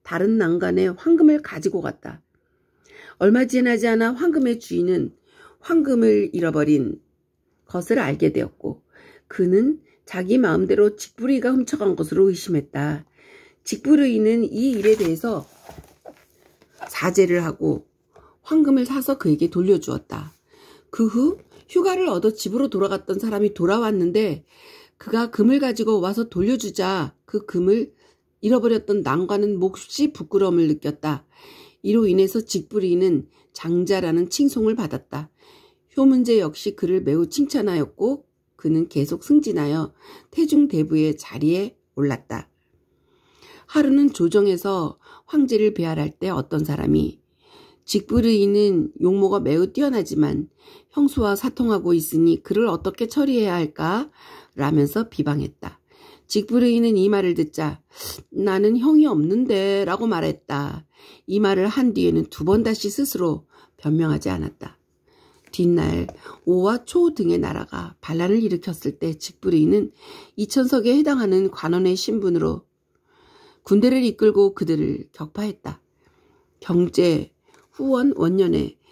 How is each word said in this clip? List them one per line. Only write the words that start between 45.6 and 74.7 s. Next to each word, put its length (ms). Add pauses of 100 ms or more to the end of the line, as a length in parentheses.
배할할 380
때 180
어떤 340
사람이 560 (640)
직불의는 1160
용모가 380
매우 340
뛰어나지만 760 (420)
형수와 440
사통하고 580
있으니 500
그를 240
어떻게 400
처리해야 460
할까? 580 (440)
라면서 540
비방했다. 720 (480)
직불의는 680
이 140
말을 240
듣자 480 (480)
"나는 480
형이 280
없는데" 800
라고 220
말했다. 800 (400)
이 140
말을 280
한 260
뒤에는 360
두 160
번 180
다시 260
스스로 580 (300)
변명하지 520
않았다. 480 (720)
뒷날 560 (380)
오와 400
초 280
등의 260
나라가 600
반란을 420
일으켰을 580
때 180
직불의는 720 (460)
이천석에 600
해당하는 540
관원의 460
신분으로 640 (1000)
군대를 400
이끌고 500
그들을 580